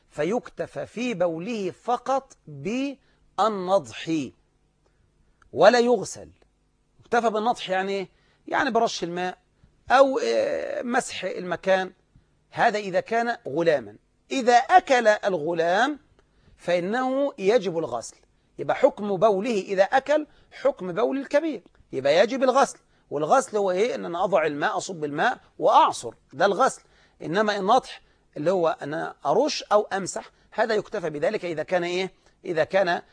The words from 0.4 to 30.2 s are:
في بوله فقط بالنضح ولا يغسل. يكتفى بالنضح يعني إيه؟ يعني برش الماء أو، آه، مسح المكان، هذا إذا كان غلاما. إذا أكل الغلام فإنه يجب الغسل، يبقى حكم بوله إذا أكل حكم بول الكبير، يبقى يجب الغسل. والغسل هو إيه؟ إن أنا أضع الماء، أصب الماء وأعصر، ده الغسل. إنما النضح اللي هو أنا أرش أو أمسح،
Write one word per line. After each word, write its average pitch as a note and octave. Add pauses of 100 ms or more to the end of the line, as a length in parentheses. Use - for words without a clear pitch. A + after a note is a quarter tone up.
في A#3+
بوله F3+
فقط C4 (100)
بالنضح F#3+ (1400)
ولا G3+
يغسل. G3 (680)
يكتفى A#3
بالنضح G#3+
يعني F#3+
إيه؟ G3 (380)
يعني C#4+
برش A3+
الماء F3+ (540)
أو، C4+
آه، A3+
مسح -
المكان، F#3 (560)
هذا G3+
إذا F#3+
كان A#3 (100)
غلاما. C#3 (360)
إذا B3
أكل B3
الغلام F#3 (580)
فإنه B3+
يجب F#3+
الغسل، A#2+ (440)
يبقى C#3+
حكم G#3
بوله G#3
إذا F#3+
أكل C#4+ (240)
حكم F#3
بول B3
الكبير، C#4+ (300)
يبقى C#3
يجب A#3
الغسل. C4 (300)
والغسل E3
هو G3
إيه؟ G3+
إن F#3+
أنا F3
أضع F3
الماء، D#3+
أصب E3+
الماء D#3 (200)
وأعصر، G#3 (200)
ده C#3+
الغسل. G#3+ (400)
إنما G3+
النضح G3+ (360)
اللي D3+
هو E3+
أنا D#3+ (100)
أرش A#3
أو G#3
أمسح، G3 (200)